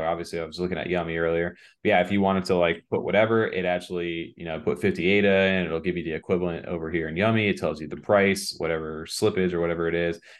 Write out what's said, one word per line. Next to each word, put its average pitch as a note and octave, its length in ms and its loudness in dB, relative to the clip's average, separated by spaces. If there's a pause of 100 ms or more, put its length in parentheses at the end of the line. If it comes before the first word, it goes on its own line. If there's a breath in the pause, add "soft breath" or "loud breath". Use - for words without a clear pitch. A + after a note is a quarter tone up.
obviously E2+ 300 -4
I E2 60 -4
was D#2+ 160 -12
looking F2+ 180 -2
at D2+ 100 -6
Yummy E2 280 -2
earlier. E2 400 0 (260 soft breath)
But G#2 60 0
yeah, G2 140 6
if F#2 100 0
you G2+ 80 2
wanted F#2+ 240 2
to, F#2+ 100 0
like, E2+ 360 2
put - 120 -2
whatever, A2 420 2
it F#2 200 -2
actually, F2 720 -4
you - 80 -14
know, D#2+ 160 -6
put - 200 -2
fifty F2+ 300 0
ada G2+ 180 4
and F#2+ 380 4
it'll D#2+ 140 -4
give F2 160 -2
you E2 80 -6
the D#2+ 80 -6
equivalent F2 540 -2
over E2 260 -6
here E2 160 -2
in D#2+ 80 -6
Yummy. A2 320 2
It F#2+ 80 0
tells D#2 240 -2
you D2+ 80 -8
the F2 80 -8
price, G2 600 2
whatever D#2+ 480 -4
slippage F#2+ 460 0
or E2+ 80 -2
whatever E2+ 280 0
it E2+ 80 0
is. E2+ 240 -2 (200 loud breath)